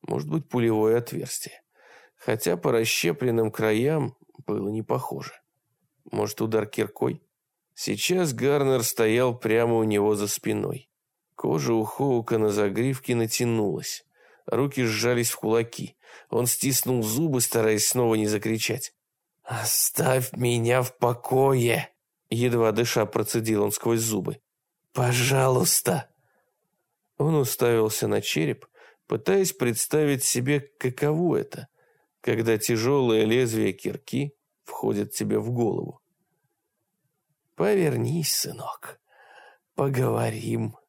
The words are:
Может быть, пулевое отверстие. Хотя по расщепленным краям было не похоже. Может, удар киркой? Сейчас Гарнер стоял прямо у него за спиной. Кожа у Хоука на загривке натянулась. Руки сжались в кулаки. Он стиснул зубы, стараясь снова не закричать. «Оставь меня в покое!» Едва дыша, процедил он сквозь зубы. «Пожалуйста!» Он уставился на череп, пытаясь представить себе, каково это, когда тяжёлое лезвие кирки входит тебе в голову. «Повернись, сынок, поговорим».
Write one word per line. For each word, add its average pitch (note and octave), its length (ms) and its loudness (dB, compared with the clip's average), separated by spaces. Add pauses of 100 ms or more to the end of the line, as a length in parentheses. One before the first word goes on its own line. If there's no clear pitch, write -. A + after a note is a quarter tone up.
Может C#3+ 260 -4
быть, D3+ 200 -4
пулевое A2+ 480 4
отверстие. - 640 -6 (540)
Хотя B2+ 400 -2
по D3+ 160 -2
расщепленным A#2 760 0
краям A#2+ 640 0 (300)
было G#2 220 -4
не A2 140 -4
похоже. - 500 -6 (800)
Может, G#2 300 -4
удар A2 260 0
киркой? - 560 -4 (520)
Сейчас D#3 580 -2
Гарнер C3+ 500 2
стоял A#2 540 2
прямо A2+ 400 2
у A2+ 80 2
него G#2 300 2
за G2+ 140 -2
спиной. G#2 640 -4 (440)
Кожа C3 380 0
у A2+ 120 2
Хоука A#2 540 0
на G#2+ 120 2
загривке G#2+ 640 0
натянулась. A2+ 920 -2 (420)
Руки C3 360 -2
сжались A#2 480 0
в - 60 -6
кулаки. A2+ 600 -2 (320)
Он A#2+ 180 0
стиснул B2+ 560 0
зубы, B2+ 380 0
стараясь A2 460 2
снова A#2+ 300 2
не G#2+ 100 2
закричать. A2 680 -2 (500)
«Оставь A#2+ 920 0
меня A#2+ 500 2
в B2 160 -6
покое!» A#2+ 920 2 (380)
Едва A#2 440 2
дыша, A#2 340 0
процедил G#2+ 580 0
он G#2 80 -2
сквозь A#2 280 0
зубы. G#2+ 400 -4 (520)
«Пожалуйста!» C3 1160 2 (1120)
Он D#3 160 2
уставился A#2 720 2
на G#2 140 0
череп, D3 460 -4 (440)
пытаясь F#3 420 0
представить C3 680 0
себе, C3+ 380 0
каково D3 760 -2
это, - 280 -8 (540)
когда A2+ 380 2
тяжёлое A#2 680 2
лезвие A2 480 2
кирки C#3 640 -6 (260)
входит G#2 480 -4
тебе G#2+ 300 -2
в A2 100 -4
голову. A#2 500 -2 (1600)
«Повернись, D#3+ 760 0
сынок, - 680 -8 (760)
поговорим». A2+ 1000 -2 (120)